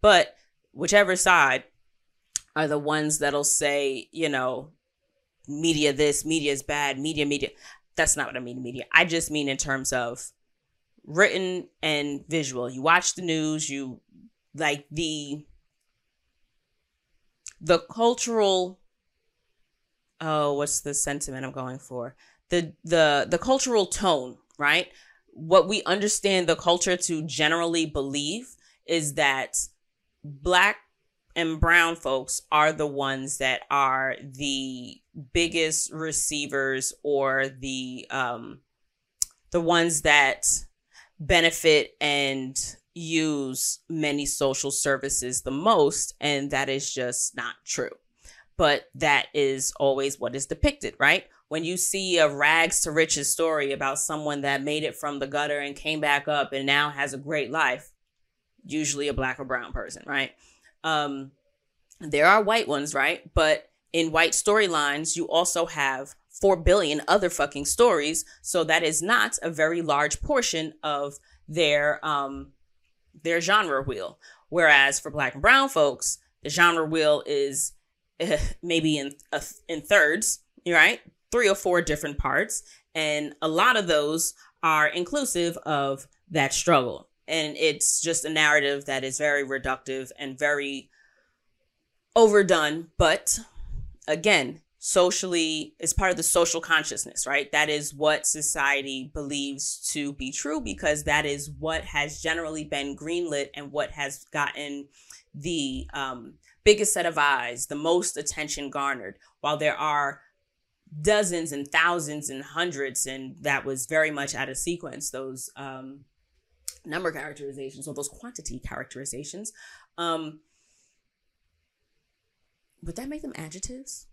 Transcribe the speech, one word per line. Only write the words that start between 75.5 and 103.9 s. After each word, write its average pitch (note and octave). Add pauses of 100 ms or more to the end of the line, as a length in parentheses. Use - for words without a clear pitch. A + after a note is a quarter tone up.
folks, D3 (240)
the D3
genre E3
wheel D#3
is, C#3 (460)
eh, E3+ (240)
maybe D#3+
in, C#3 (180)
uh, D3 (260)
in D#3+
thirds, D#3+ (260)
right? F3 (300)
Three A#3
or G3
four F3+
different D3
parts. C#3+ (300)
And D3+
a D#3+
lot G3+
of G3+
those D#3 (280)
are D#3
inclusive F3
of C#3 (220)
that C#3
struggle. B2 (180)
And D#3
it's D3
just E3
a D#3
narrative D3
that C3+
is C3
very D3
reductive C3
and C3+
very C#3+ (1300)
overdone. F3+ (100)
But F3+ (680)
again, D#3+ (180)
socially, F3
it's E3
part F#3+
of F3+
the D#3+
social E3+
consciousness, -
right? C#3
That D3+
is D3
what D3+
society C#3
believes C#3
to C#3+
be C3+
true D4+
because D3+
that D3
is C#3+
what D#3+
has D3+
generally D#3+
been C#3+
greenlit D3+
and C#3+
what D3